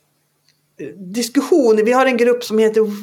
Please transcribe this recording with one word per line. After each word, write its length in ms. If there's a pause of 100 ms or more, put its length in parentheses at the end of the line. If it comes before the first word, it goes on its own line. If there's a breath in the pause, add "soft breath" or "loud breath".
(1120)
diskussion. 720
Vi 80
har 140
en 100
grupp 280
som 140
heter 220 (220)